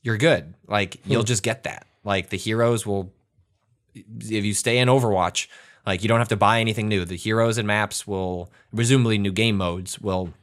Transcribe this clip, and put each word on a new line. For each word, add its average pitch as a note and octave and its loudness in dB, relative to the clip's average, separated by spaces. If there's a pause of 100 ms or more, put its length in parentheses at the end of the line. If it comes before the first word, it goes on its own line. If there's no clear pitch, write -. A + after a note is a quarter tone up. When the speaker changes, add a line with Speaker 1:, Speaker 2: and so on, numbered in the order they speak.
Speaker 1:
you're A2+ -2
good. G2+ 2 (140)
Like, G2+ -2
you'll A2 2
Speaker 2:
Hmm. G#2+ 0
Speaker 1:
just A2+ 0
get A2+ -4
that. - -10 (160)
Like, G2 -2
the G2+ -4
heroes A2+ 0
will, G2 -4 (800)
if G#2+ -6
you G#2 -2
stay A#2+ 0
in B2 4
Overwatch, G#2+ 2 (380)
like, F#2+ -2
you A2 -2
don't A2+ 4
have A#2+ 0
to G#2+ 0
buy A2 4
anything A2 -2
new. G2 0
The F2 -8
heroes A2+ 0
and G#2+ -2
maps G#2 -2
will, F#2 -6 (240)
presumably A#2 2
new G2+ 0
game A2 2
modes F2+ -4
will F#2 -4